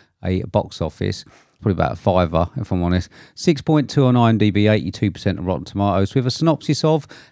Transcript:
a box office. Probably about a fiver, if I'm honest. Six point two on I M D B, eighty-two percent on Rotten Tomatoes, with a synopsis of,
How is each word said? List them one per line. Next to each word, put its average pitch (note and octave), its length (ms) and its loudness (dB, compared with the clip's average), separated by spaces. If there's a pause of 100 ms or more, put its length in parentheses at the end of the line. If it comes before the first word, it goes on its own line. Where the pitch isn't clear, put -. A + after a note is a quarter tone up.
(240)
a F#2 200 -2
box - 380 -4
office. F#2+ 440 -6 (360)
Probably G2+ 120 0
about D#2 200 0
a - 40 -10
fiver, E2+ 580 0
if - 160 -6
I'm F2+ 100 -2
honest. F2 280 -2 (260)
Six D#3+ 260 0
point D3+ 280 0
two C#3 160 2
on B2 100 4
I A#2 140 6
M A2 80 4
D G#2 140 2
B, G#2 160 2
eighty-two G#2 440 0
percent F#2 280 -4
on D#2 60 -8
Rotten F2 200 -4
Tomatoes, G2 500 0
with B2+ 100 0
a B2+ 60 -2
synopsis D#3+ 540 -2
of, D#3 220 0 (240)